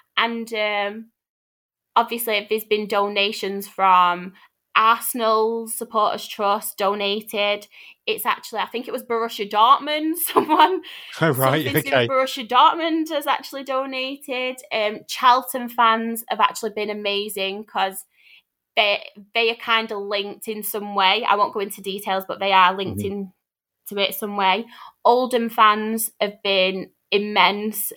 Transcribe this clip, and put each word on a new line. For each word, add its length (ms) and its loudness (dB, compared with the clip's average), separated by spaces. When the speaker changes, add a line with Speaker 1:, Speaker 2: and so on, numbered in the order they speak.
Speaker 1:
And, 380 -2
um, 560 -4
obviously, 520 0
there's 160 0
been 220 0
donations 800 -2
from 680 2
Arsenal 960 2
Supporters 580 -2
Trust 500 -2
donated. 880 -2
It's 200 -4
actually, 340 -4
I 60 -4
think 220 -8
it 40 -8
was 120 -8
Borussia 460 -4
Dortmund, 680 2
<laughs> 160 -4
someone, 500 4
Speaker 2:
Oh, 100 4
right, 340 2
Speaker 1:
something 180 0
to 80 -6
do 60 4
Speaker 2:
okay. 100 6
Speaker 1:
with 40 -4
Borussia 380 -2
Dortmund 600 4
has 160 -4
actually 380 -4
donated. 920 -6
Um, 360 -2
Charlton 600 2
fans 600 0
have 120 -2
actually 300 0
been 200 -6
amazing 760 -6
'cause 400 -4
they, 260 2
they 160 2
are 40 -4
kinda 420 -2
linked 520 -6
in 140 -8
some 320 -8
way. 300 2
I 120 4
won't 180 0
go 60 -4
into 200 -6
details, 480 -4
but 120 -8
they 120 2
are 240 6
linked 260 -4
Speaker 2:
Mm-hmm. 100 -4
Speaker 1:
in 200 -10
to 100 -8
it 160 0
some 220 -8
way. 300 2
Oldham 440 4
fans 600 2
have 220 -2
been 480 0
immense 840 0